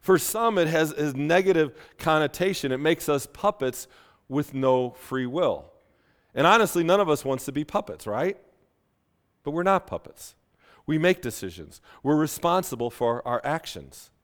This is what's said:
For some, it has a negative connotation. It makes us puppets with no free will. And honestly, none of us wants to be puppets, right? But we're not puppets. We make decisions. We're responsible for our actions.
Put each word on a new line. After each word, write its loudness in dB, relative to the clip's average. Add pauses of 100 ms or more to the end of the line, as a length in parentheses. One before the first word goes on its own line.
For 4
some, 0
it 4
has 0
a -2
negative 2 (220)
connotation. 0
It -2
makes 0
us 0
puppets -4 (400)
with -4
no 2
free -6
will. -2 (640)
And 4
honestly, 4
none 4
of 2
us 0
wants -4
to -8
be -4
puppets, -6
right? -4 (1000)
But -8
we're -4
not 2
puppets. -12 (520)
We 0
make 2
decisions. -10 (220)
We're 2
responsible 0
for -2
our -2
actions. -8 (140)